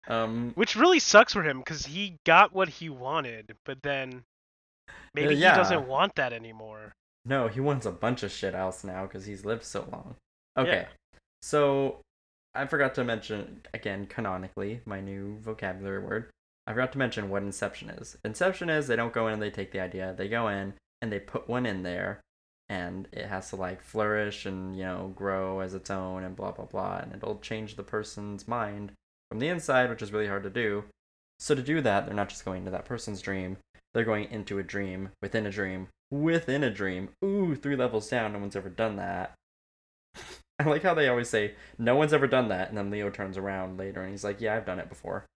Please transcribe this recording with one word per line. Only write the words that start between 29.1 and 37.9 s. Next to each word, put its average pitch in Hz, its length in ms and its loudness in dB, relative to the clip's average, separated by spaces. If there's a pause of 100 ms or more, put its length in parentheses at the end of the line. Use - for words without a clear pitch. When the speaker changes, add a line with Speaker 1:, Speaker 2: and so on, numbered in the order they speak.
Speaker 1:
from 110 100 -6
the 139 100 0
inside, 135 420 4
which 110 100 -6
is 101 100 -8
really 107 160 0
hard 98 160 -2
to 98 60 -6
do. 104 360 -2 (540)
So - 160 2
to 131 60 -2
do 151 200 2
that, 101 260 4
they're 104 80 -4
not 101 140 0
just - 160 -14
going 92 140 -4
into 92 120 -6
that - 140 -6
person's 110 360 -8
dream. 95 360 -4 (360)
They're 117 120 4
going 104 260 0
into 104 260 -6
a 95 60 -2
dream, 95 480 -6 (100)
within 107 240 0
a 101 60 -2
dream, 95 380 -4 (200)
within 147 540 2
a 120 80 2
dream. 95 400 -4 (120)
Ooh, 196 320 2
three 143 200 -2
levels 117 340 0